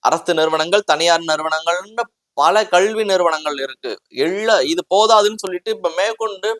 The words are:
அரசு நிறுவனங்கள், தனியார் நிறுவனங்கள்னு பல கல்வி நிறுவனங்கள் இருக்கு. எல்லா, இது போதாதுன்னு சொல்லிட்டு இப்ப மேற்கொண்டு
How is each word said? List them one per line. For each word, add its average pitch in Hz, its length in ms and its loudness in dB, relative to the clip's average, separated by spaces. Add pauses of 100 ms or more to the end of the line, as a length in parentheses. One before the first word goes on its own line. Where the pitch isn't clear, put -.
அரசு 165 300 0
நிறுவனங்கள், 160 500 0
தனியார் 165 480 0
நிறுவனங்கள்னு 165 720 -4 (320)
பல 185 300 4
கல்வி 208 360 2
நிறுவனங்கள் 160 560 0
இருக்கு. 131 320 -8 (260)
எல்லா, 202 440 0
இது 165 280 -2
போதாதுன்னு 214 540 4
சொல்லிட்டு 185 280 -6
இப்ப 185 240 -2
மேற்கொண்டு 214 640 -4